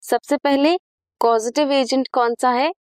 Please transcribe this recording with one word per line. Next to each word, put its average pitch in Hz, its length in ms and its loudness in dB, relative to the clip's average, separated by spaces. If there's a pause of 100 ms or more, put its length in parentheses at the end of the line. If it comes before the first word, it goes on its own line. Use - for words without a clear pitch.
(100)
सबसे 240 280 -2
पहले 285 380 2 (440)
कॉजेटिव 233 520 0
एजेंट 262 420 0
कौन 233 280 0
सा 254 100 2
है? 262 200 0 (160)